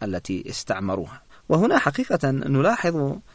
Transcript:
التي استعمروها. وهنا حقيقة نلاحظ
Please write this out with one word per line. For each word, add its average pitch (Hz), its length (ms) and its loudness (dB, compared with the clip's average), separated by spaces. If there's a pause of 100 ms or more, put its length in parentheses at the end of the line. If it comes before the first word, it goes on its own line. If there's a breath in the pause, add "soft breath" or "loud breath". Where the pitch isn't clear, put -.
التي 95 460 -4
استعمروها. 95 720 -4 (280 soft breath)
وهنا 214 280 4
حقيقة 151 540 0
نلاحظ 143 840 0 (200 soft breath)